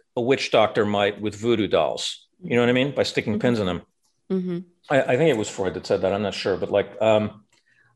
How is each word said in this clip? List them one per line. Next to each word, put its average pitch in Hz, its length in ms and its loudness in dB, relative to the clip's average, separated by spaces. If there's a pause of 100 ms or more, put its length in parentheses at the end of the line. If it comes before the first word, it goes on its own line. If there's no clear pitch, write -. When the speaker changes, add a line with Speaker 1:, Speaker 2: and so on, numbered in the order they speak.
(160)
Speaker 1:
a 131 40 -2
witch 123 300 0
doctor 110 340 4
might 101 360 0
with 104 140 -4
voodoo 107 340 0
dolls. - 580 -2 (160)
You 165 140 -4
know 120 60 4
what 120 60 2
I 123 40 4
mean? 131 220 0
By 113 100 0
sticking - 300 -4
Speaker 2:
Mm-hmm. 107 60 -2
Speaker 1:
pins 120 200 2
in 98 60 0
them. 87 160 -4 (480)
Speaker 2:
Mm-hmm. 180 280 -4 (320)
Speaker 1:
I, 135 120 4
I 135 140 0
think 160 140 4
it 127 60 2
was 104 120 -2
Freud 92 260 -4
that 92 120 -8
said 98 160 0
that. 95 100 2
I'm 101 100 -2
not 98 120 -4
sure, 98 220 -2
but, 95 140 -6
like, 98 300 0
um, 107 440 2 (520)